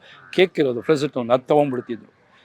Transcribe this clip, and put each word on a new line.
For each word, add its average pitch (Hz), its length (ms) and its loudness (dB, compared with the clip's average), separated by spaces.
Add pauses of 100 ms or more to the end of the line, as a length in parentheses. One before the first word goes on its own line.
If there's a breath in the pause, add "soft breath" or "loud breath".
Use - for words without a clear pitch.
(340 soft breath)
ಕೇಕ್ 180 260 2
ಇರೋದು 123 220 -2
ಫ್ರೆಶ್ 147 320 0
ಟೌನ್, 123 160 -4
ಅದು 127 180 0
ತೊಗೊಂಡ್ಬಿಡ್ತಿದ್ರು. 127 680 -2 (320 soft breath)